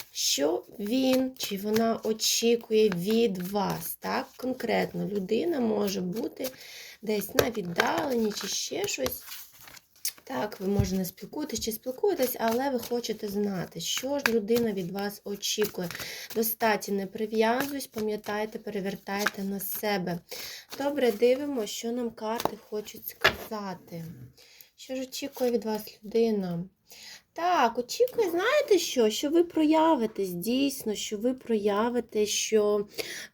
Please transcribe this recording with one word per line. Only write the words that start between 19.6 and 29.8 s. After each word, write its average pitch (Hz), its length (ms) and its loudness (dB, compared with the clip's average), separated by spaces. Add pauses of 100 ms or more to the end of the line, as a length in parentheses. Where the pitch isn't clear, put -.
Добре, 277 340 2
дивимося, 247 560 2
що 226 240 -6
нам 240 180 -2
карти 226 480 -2 (120)
хочуть - 380 -10
сказати. 180 960 -4 (720)
Що - 200 -10
ж 262 60 -4
очікує 254 500 -2
від 233 140 0
вас 214 380 -6
людина? 208 600 2 (720)
Так, 320 440 4
очікує, 403 520 2
знаєте 415 500 4
що? 220 300 4
Що 247 200 0
ви 339 140 4
проявитесь, 311 840 4